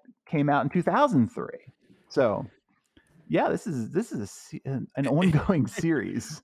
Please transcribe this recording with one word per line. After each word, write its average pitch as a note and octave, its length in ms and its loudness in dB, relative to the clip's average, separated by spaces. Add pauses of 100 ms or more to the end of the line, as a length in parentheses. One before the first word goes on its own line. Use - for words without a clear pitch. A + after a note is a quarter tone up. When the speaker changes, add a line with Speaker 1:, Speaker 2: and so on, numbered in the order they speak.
(240)
Speaker 1:
came C#3+ 240 0
out C#3+ 140 2
in C#3 80 -4
two F3 120 0
thousand G3 500 2
three. - 400 -12 (380)
So, A#2+ 360 2 (800)
yeah, B3+ 220 2
this F3 180 -2
is, B2 240 -4
this F#3 220 -4
is C3 80 -6
a G2+ 80 -6
se-, - 380 -16
an, B2+ 200 -6 (100)
an C#3 100 -2
Speaker 2:
<laughs> - 20 -2
Speaker 1:
ongoing D#3 580 2
series. D#3 760 -4